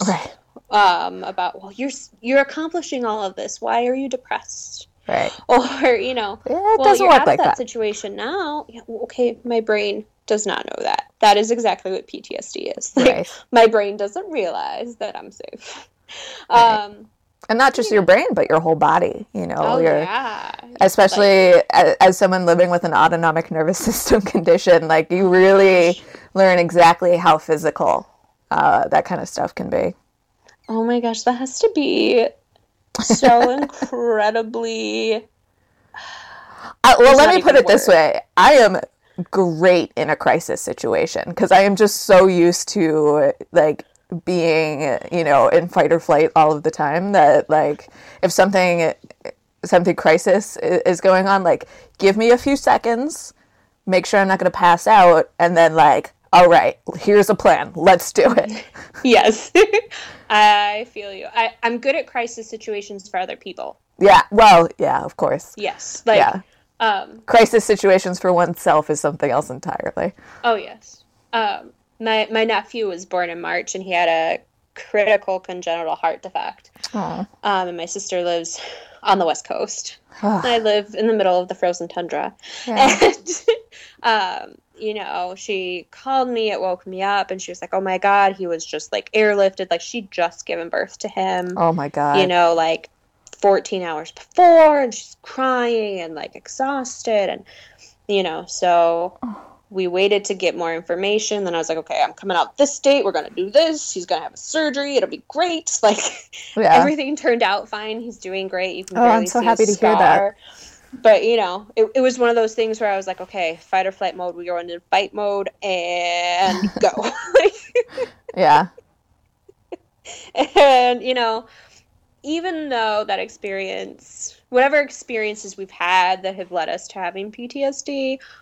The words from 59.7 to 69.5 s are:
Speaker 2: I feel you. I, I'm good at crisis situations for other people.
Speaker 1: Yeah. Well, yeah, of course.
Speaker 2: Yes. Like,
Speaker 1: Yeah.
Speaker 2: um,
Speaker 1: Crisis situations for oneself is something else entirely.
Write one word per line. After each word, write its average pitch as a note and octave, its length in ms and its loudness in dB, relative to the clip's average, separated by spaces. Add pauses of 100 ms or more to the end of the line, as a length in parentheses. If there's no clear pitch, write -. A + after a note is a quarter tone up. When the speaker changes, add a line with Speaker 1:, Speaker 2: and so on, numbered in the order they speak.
Speaker 2:
I G#3 640 2
feel G3+ 200 -14
you. F#3+ 220 -14
I, A3+ 200 -2 (100)
I'm A#3 160 -2
good C4+ 160 -2
at - 120 -6
crisis A#3 420 -8
situations G#3 600 -12
for - 100 -8
other F#3 160 -8
people. - 420 -16 (220)
Speaker 1:
Yeah. F#3 220 6 (100)
Well, G3+ 360 8 (100)
yeah, C#3 240 -2
of D3+ 160 -10
course. C#3+ 400 -4
Speaker 2:
Yes. - 480 -10
Like, G#3+ 140 4
Speaker 1:
Yeah. - 220 0 (380)
Speaker 2:
um, A3 460 -4
Speaker 1:
Crisis A#3 400 4
situations F#3+ 540 2
for F#3 120 0
oneself E3+ 580 2
is D3+ 100 -2
something C#3+ 320 -2
else C3+ 180 -2
entirely. - 640 -8 (300)